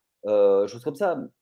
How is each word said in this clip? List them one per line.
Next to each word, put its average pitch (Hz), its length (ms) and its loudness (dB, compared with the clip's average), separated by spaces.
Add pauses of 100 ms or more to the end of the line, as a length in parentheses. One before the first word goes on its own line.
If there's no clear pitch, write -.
(260)
heu, 101 420 4
choses 117 160 -16
comme 147 120 -6
ça. 180 220 -2 (240)